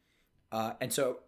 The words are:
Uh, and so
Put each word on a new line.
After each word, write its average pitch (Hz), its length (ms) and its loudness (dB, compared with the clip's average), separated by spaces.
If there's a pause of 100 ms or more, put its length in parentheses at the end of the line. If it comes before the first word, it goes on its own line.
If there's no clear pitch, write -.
(520)
Uh, 113 300 0
and 131 100 -2
so 131 360 2